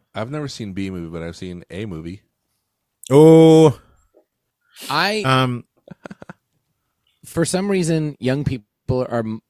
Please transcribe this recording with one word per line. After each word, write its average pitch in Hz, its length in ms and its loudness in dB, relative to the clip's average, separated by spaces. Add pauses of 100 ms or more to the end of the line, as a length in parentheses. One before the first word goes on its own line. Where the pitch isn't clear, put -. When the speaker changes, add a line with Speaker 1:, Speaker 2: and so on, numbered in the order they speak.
(140)
Speaker 1:
I've 110 160 -10
never 147 180 -10
seen 104 260 -12
Bee 95 180 -8
Movie, 85 180 -10
but 82 140 -12
I've 85 120 -12
seen 90 360 -14
A 107 160 -12
Movie. 85 340 -14 (880)
Speaker 2:
Oh. 160 720 6 (1120)
Speaker 3:
I, 196 320 -2
Speaker 2:
Um, 131 400 0 (800)
Speaker 3:
<laughs> - 840 -20
for 170 200 -4
some 190 260 -4
reason, 160 480 -2
young 131 240 -2
people 127 680 -6
are 117 100 -4
m-, 110 300 -6